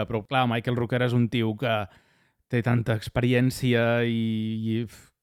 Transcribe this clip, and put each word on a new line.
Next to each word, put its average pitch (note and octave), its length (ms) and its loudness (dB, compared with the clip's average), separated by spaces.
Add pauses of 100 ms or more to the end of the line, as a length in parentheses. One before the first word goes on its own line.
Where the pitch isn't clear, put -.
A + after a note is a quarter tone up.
però A2 180 -4
clar, C3 220 0
Michael A#2 280 -2
Rooker A#2+ 260 -2
és B2 100 0
un A#2+ 160 4
tio A2+ 260 0
que G#2+ 320 -2 (600)
té A#2+ 140 0
tanta A#2 320 0
experiència A#2+ 1120 2
i, A2 720 -2
i - 40 -4
f-, - 260 -18 (120)